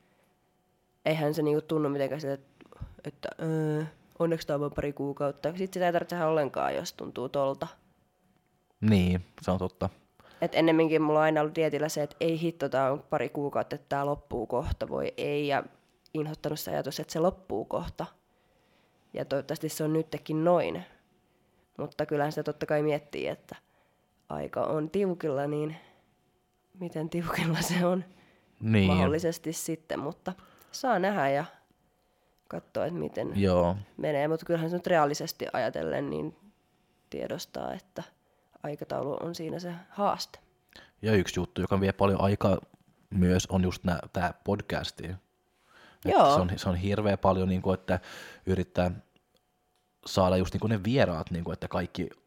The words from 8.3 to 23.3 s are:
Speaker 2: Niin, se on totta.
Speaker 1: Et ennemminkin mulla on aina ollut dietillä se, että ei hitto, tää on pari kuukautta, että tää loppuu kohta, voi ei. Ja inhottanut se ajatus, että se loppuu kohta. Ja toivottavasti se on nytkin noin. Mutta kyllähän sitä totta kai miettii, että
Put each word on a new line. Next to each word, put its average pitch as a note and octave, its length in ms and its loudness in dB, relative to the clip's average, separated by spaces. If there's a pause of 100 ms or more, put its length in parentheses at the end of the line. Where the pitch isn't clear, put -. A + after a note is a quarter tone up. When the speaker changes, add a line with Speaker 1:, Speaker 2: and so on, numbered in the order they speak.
Speaker 2:
Niin, F#2 440 4 (160)
se F2+ 100 -2
on F#2 80 0
totta. F#2 300 -4 (520)
Speaker 1:
Et E3+ 140 -2
ennemminkin D#3+ 460 4
mulla D3+ 180 4
on D#3 40 6
aina D#3 180 4
ollut D#3 140 -2
dietillä D3+ 340 0
se, D3+ 140 -4
että - 160 -8
ei E3 220 0
hitto, E3 280 -2
tää C3 220 2
on D3 180 -4
pari C3 200 -2
kuukautta, C#3+ 460 -4
että - 140 -14
tää C#3+ 160 -2
loppuu C#3+ 420 -4
kohta, - 420 -2
voi - 280 -4
ei. D3 300 -2
Ja C#3 160 0 (500)
inhottanut D#3 460 -6
se - 120 -10
ajatus, D3 280 -4
että - 140 -10
se E3 60 -2
loppuu D#3+ 460 -2
kohta. - 400 -6 (1080)
Ja C#3 120 -6
toivottavasti C#3 440 -4
se - 140 -4
on D#3 100 0
nytkin D#3 500 -2
noin. E3+ 400 2 (920)
Mutta D3+ 280 -4
kyllähän D3+ 260 0
sitä D3+ 120 -4
totta D3+ 220 -6
kai D3+ 180 2
miettii, C#3+ 440 -2
että - 280 -10 (720)